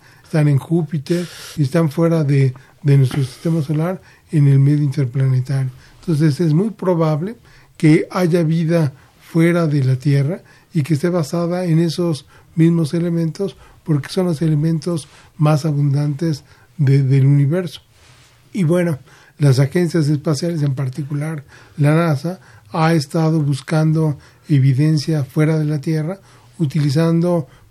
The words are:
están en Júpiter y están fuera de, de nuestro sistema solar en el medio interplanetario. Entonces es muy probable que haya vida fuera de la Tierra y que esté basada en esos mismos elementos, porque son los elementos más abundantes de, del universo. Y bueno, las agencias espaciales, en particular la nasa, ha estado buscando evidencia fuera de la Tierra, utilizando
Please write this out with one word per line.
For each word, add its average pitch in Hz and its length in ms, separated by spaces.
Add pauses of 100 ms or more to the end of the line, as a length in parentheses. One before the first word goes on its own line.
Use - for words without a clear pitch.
(240)
están 151 240
en 143 100
Júpiter 170 680 (320)
y 156 60
están 165 260
fuera 165 340
de, 139 300 (280)
de 139 160
nuestro 135 260
sistema 165 380
solar 160 400 (300)
en 143 160
el 139 120
medio 147 240
interplanetario. 135 840 (320)
Entonces 156 400
es 160 120
muy 196 180
probable 170 640 (400)
que 160 340
haya 180 320
vida 160 500 (380)
fuera 170 360
de 147 160
la 127 120
Tierra 139 460 (320)
y 156 100
que 160 120
esté 175 140
basada 170 560
en 160 140
esos 170 460 (300)
mismos 165 380
elementos, 170 640 (280)
porque 147 260
son 185 180
los 165 140
elementos 160 640 (300)
más 151 280
abundantes 143 800 (340)
de, 139 260
del 135 220
universo. 143 560 (720)
Y 202 100
bueno, 170 360 (400)
las 139 200
agencias 160 480
espaciales, 156 540
en 139 140
particular 147 680 (340)
la 147 180
nasa, 165 440 (320)
ha 160 220
estado 160 480
buscando 156 760 (320)
evidencia 147 720
fuera 156 360
de 151 60
la 151 160
Tierra, 156 380 (400)
utilizando 165 880 (220)